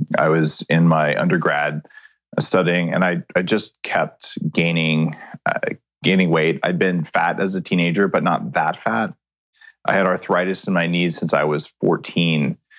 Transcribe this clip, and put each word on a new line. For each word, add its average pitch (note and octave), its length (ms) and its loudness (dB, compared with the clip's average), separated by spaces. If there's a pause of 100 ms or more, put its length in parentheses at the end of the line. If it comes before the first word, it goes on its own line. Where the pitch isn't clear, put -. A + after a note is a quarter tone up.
(180)
I D#2 120 2
was D#2+ 400 0
in E2 180 4
my D#2 320 2
undergrad, D2+ 640 0 (560)
uh, - 40 -2
studying, F2 520 0
and F2 100 2
I, F2 200 -2 (120)
I F2+ 60 2
just G2+ 400 -4
kept - 560 -6 (160)
gaining, D#2+ 640 0 (280)
uh, - 140 -2 (440)
gaining F#2 260 4
weight. D#2+ 340 2
I'd F2 160 0
been F2+ 240 2
fat E2+ 380 -2
as F#2+ 140 -2
a F#2 60 -4
teenager, F2 460 0
but D#2+ 160 0
not F2 300 -2
that D#2+ 240 0
fat. A2 360 -2 (720)
I - 80 2
had F#2+ 120 2
arthritis F#2 600 0
in F#2+ 80 -2
my E2+ 140 2
knees F2 300 0
since E2 160 -4
I D2 100 2
was D2+ 240 -2 (140)
fourteen E2 760 0 (220)